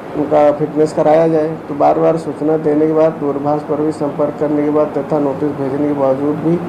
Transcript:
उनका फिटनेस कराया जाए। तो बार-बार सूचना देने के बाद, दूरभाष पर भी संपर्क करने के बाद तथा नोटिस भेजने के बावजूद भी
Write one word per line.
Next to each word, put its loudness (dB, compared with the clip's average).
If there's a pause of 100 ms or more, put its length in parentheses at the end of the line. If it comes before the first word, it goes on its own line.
(160)
उनका 4
फिटनेस 0
कराया 4
जाए। 2
तो -8
बार-बार 2
सूचना -2
देने 2
के 0
बाद, 4
दूरभाष -2
पर -4
भी 0
संपर्क -4
करने 0
के 0
बाद 2
तथा -4
नोटिस -2
भेजने -2
के -2
बावजूद 0
भी 0 (120)